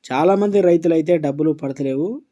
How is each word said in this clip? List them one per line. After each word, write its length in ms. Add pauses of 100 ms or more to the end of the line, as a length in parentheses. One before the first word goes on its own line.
చాలామంది 600
రైతులైతే 480 (100)
డబ్బులు 260 (120)
పడతలేవు. 440 (260)